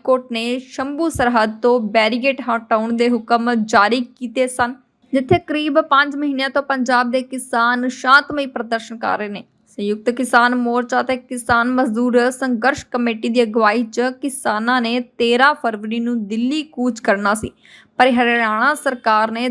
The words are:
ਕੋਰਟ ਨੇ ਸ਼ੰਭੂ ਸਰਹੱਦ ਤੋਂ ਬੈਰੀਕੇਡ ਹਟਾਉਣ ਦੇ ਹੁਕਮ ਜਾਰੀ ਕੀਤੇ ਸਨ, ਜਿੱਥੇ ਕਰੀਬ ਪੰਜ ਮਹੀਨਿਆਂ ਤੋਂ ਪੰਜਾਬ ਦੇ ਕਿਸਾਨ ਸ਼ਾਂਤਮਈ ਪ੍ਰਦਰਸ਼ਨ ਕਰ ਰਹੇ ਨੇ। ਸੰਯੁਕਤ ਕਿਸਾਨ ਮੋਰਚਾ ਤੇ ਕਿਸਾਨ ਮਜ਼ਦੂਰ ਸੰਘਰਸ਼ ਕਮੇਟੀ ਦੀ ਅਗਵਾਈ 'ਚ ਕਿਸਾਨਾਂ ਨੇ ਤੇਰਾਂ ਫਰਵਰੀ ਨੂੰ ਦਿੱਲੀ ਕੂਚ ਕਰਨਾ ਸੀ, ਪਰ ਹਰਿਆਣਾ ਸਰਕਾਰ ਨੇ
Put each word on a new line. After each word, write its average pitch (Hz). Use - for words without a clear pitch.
ਕੋਰਟ 254
ਨੇ 226
ਸ਼ੰਭੂ 285
ਸਰਹੱਦ 240
ਤੋਂ 247
ਬੈਰੀਕੇਡ 226
ਹਟਾਉਣ 226
ਦੇ 233
ਹੁਕਮ 233
ਜਾਰੀ 226
ਕੀਤੇ 254
ਸਨ, 247
ਜਿੱਥੇ 269
ਕਰੀਬ 302
ਪੰਜ 285
ਮਹੀਨਿਆਂ 277
ਤੋਂ 277
ਪੰਜਾਬ 254
ਦੇ 262
ਕਿਸਾਨ 247
ਸ਼ਾਂਤਮਈ 277
ਪ੍ਰਦਰਸ਼ਨ 233
ਕਰ 196
ਰਹੇ 208
ਨੇ। 196
ਸੰਯੁਕਤ 208
ਕਿਸਾਨ 240
ਮੋਰਚਾ 240
ਤੇ 254
ਕਿਸਾਨ 247
ਮਜ਼ਦੂਰ 247
ਸੰਘਰਸ਼ 254
ਕਮੇਟੀ 240
ਦੀ 240
ਅਗਵਾਈ 220
'ਚ 240
ਕਿਸਾਨਾਂ 247
ਨੇ 233
ਤੇਰਾਂ 247
ਫਰਵਰੀ 220
ਨੂੰ 240
ਦਿੱਲੀ 247
ਕੂਚ 247
ਕਰਨਾ 202
ਸੀ, -
ਪਰ 254
ਹਰਿਆਣਾ 233
ਸਰਕਾਰ 226
ਨੇ 233